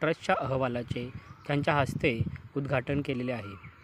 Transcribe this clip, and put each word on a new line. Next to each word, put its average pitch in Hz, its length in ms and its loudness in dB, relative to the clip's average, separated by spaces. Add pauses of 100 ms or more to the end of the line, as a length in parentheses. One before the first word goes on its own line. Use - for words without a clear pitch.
ट्रस्टच्या - 380 0
अहवालाचे 123 720 -2 (360)
त्यांच्या 143 280 4
हस्ते 139 460 4 (360)
उद्घाटन 139 480 0
केलेले 127 280 -2
आहे. 101 220 -6 (300)